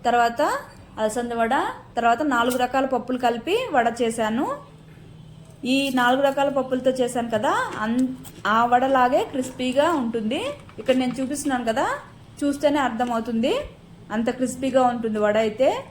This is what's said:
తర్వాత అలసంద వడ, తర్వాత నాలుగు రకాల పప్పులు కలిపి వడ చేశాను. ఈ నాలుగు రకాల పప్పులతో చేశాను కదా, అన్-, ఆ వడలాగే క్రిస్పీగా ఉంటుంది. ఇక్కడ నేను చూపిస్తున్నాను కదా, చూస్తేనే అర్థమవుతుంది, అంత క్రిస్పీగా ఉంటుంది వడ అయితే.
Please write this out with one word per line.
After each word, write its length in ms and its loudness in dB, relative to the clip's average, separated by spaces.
తర్వాత 360 2
అలసంద 400 -2
వడ, 160 2
తర్వాత 240 2
నాలుగు 300 2
రకాల 320 0
పప్పులు 320 -2
కలిపి 280 0
వడ 120 4
చేశాను. 460 0
ఈ 20 4
నాలుగు 260 4
రకాల 320 2
పప్పులతో 400 0
చేశాను 380 -2
కదా, 180 0
అన్-, 260 0
ఆ 20 4
వడలాగే 500 4
క్రిస్పీగా 520 0
ఉంటుంది. 400 -2
ఇక్కడ 220 2
నేను 180 0
చూపిస్తున్నాను 500 -4
కదా, 160 0
చూస్తేనే 460 0
అర్థమవుతుంది, 680 -2
అంత 140 0
క్రిస్పీగా 440 0
ఉంటుంది 320 -4
వడ 200 2
అయితే. 240 0